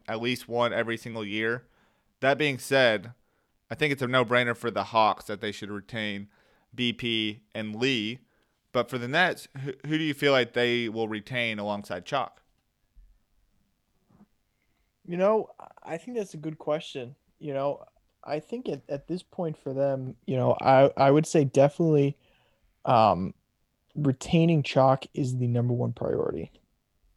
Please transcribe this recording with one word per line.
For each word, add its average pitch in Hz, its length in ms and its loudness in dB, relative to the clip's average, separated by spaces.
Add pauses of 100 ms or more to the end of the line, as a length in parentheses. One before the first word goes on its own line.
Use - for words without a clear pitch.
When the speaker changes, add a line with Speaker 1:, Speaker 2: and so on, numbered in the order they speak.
Speaker 1:
at 113 120 -6
least 120 280 -4
one 120 240 0
every 113 240 -2
single 113 280 -10
year. 110 400 -4 (560)
That 135 180 2
being 143 200 0
said, 117 540 2 (580)
I 117 60 -10
think 151 160 0
it's 135 100 -6
a 123 60 -2
no-brainer 123 480 2
for 117 140 -6
the 101 140 -2
Hawks 110 420 2
that 104 140 -8
they 104 120 -4
should 101 180 -10
retain 104 580 -8 (460)
B 120 180 0
P 110 500 -4 (120)
and 107 220 -8
Lee. 120 420 -2 (540)
But 120 180 -2
for 131 80 -6
the 120 100 -8
Nets, 165 400 0 (160)
who, 143 80 -8 (140)
who 156 120 -2
do 160 60 -4
you 147 100 -4
feel 143 180 2
like 123 200 2
they 120 360 0
will 110 200 -4
retain 110 500 -6
alongside 101 460 -8
Chalk? - 380 -6 (2750)
Speaker 2:
You 175 100 -8
know, 202 320 2 (340)
I 160 140 -8
think 247 200 -12
that's 202 180 -6
a 160 40 -12
good 156 200 -10
question. 147 580 -6 (220)
You 147 160 -8
know, 139 300 -4 (380)
I 147 160 -6
think 233 300 -10
at, 143 200 -6
at 139 200 -8
this 180 140 -6
point 160 340 -6
for - 160 -8
them, 135 420 -2 (120)
you 131 100 -2
know, 123 240 2
I, 135 360 8
I 139 140 6
would 151 160 6
say 156 180 2
definitely, 143 720 4 (680)
um, 104 500 4 (640)
retaining 156 640 2
Chalk 131 520 4
is 127 220 -2
the 123 120 -2
number 120 260 0
one 120 180 -2
priority. - 600 -4 (640)